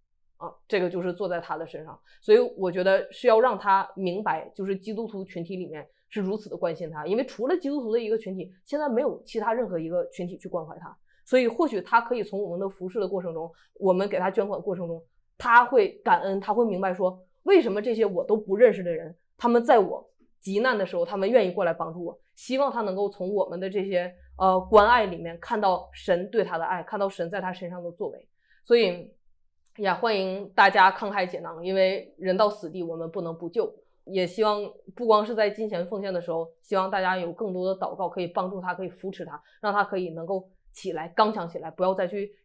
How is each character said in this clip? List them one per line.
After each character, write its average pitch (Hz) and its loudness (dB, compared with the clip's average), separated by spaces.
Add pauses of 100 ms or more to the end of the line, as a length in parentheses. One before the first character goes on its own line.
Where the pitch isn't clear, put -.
(360)
啊， - -14 (140)
这 208 2
个 180 2
就 180 -4
是 185 -2
坐 180 -4
在 170 -4
他 160 -8
的 160 -8
身 151 -14
上。” 147 -18 (220)
所 214 4
以 226 12 (180)
我 185 -2
觉 180 0
得 190 2
是 - -6
要 226 8
让 233 4
他 196 2
明 190 -4
白， 165 -2
就 196 -8
是 196 -2
基 208 -10
督 220 -8
徒 196 -12
群 180 -10
体 185 -10
里 180 -8
面 147 -14 (240)
是 214 -8
如 196 -2
此 214 -10
的 - -10
关 170 -2
心 160 -10
他， 151 -10
因 185 -2
为 247 -2
除 240 -6
了 349 2
基 277 -6
督 285 -4
徒 220 -4
的 233 4
一 226 -6
个 220 0
群 196 -6
体， 180 -10 (160)
现 285 -4
在 294 -2
没 233 0
有 220 -4
其 - -8
他 220 0
任 233 -2
何 180 -4
一 160 -6
个 175 -2
群 180 -10
体 180 -10
去 185 -14
关 170 -6
怀 160 -16
他。 - -20 (300)
所 254 4
以 240 2
或 269 0
许 220 -2
他 233 4
可 233 -4
以 220 -2
从 196 -8
我 180 -6
们 175 -6
的 196 -4
服 185 -12
侍 185 -6
的 190 -2
过 185 -4
程 175 -6
中， 165 -8 (300)
我 190 4
们 190 2
给 208 -2
他 185 0
捐 196 0
款 196 -6
过 185 -4
程 180 -8
中， 165 -8 (360)
他 240 8
会 240 4 (120)
感 180 4
恩， 196 -2
他 202 -2
会 233 2
明 190 -2
白 190 0
说 185 -2 (260)
为 349 8
什 220 0
么 208 -2
这 226 -2
些 220 2
我 185 -2
都 214 0
不 202 -2
认 226 10
识 185 -2
的 175 -4
人， 165 -10 (220)
他 240 0
们 240 4
在 240 6
我 180 0 (320)
急 196 -4
难 247 2
的 196 -2
时 175 -6
候， 170 -2
他 180 -6
们 196 0
愿 226 6
意 - -4
过 185 -2
来 165 2
帮 165 -6
助 175 -10
我。 - -10 (140)
希 262 -6
望 277 2
他 233 -4
能 196 -2
够 202 0
从 190 -8
我 190 0
们 170 -8
的 190 -6
这 196 -4
些， 180 -2 (220)
呃， 185 4
关 185 6
爱 233 6
里 175 -6
面 170 -10
看 226 -4
到 190 0
神 185 0
对 208 0
他 175 -4
的 165 -4
爱， 175 -4
看 202 -6
到 196 0
神 170 -8
在 196 -6
他 185 -6
身 180 -10
上 180 -12
的 170 -8
作 175 -8
为。 - -18 (340)
所 240 4
以 180 0 (680)
也 196 0
欢 220 0
迎 190 -2
大 196 8
家 190 8
慷 202 -6
慨 196 0
解 180 -6
囊， 165 -10
因 190 -2
为 190 2
人 185 0
到 214 6
死 180 -8
地 180 -8
我 165 -6
们 165 -8
不 185 -6
能 165 -6
不 170 -10
救。 196 -2 (300)
也 185 -2
希 214 0
望 208 2 (340)
不 240 -8
光 214 6
是 233 -6
在 214 4
金 214 -6
钱 185 -4
奉 196 -8
献 196 -6
的 175 -4
时 175 -8
候， 165 -4 (140)
希 - -4
望 190 0
大 196 -2
家 185 0
有 175 -4
更 202 -6
多 180 -4
的 185 -6
祷 - -6
告 180 -4
可 185 -6
以 175 -4
帮 185 -4
助 190 -10
他， 180 -4
可 185 -8
以 175 -6
扶 190 -10
持 185 -12
他， 151 -14 (200)
让 208 -2
他 202 2
可 202 -4
以 180 -4
能 165 -10
够 185 -4 (260)
起 185 -8
来， 160 -6
刚 214 4
强 180 -6
起 170 -10
来， 160 -12
不 180 -8
要 190 2
再 190 -2
去 202 -8 (100)